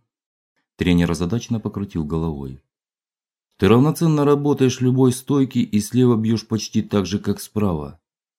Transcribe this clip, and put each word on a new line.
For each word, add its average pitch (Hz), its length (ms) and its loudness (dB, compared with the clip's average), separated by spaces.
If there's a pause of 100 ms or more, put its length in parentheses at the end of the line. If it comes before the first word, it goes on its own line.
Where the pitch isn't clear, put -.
(760)
Тренер 87 340 2
озадаченно 107 500 -4
покрутил 98 460 -8
головой. 73 580 -6 (920)
«Ты 95 100 2
равноценно 147 580 4
работаешь 139 560 2
любой 127 300 4
стойки 135 460 -2
и 104 220 0
слева 123 380 2
бьёшь 110 300 -2
почти 107 360 -4
так 101 240 -2
же, 95 100 -2
как 98 220 -4
справа». 82 600 -6 (400)